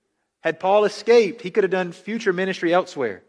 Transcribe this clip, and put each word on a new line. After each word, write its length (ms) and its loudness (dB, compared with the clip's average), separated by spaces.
Had 200 -4
Paul 240 2
escaped, 560 2
he 100 -10
could 140 0
have 60 -2
done 220 -2
future 420 -4
ministry 380 -2
elsewhere. 560 -2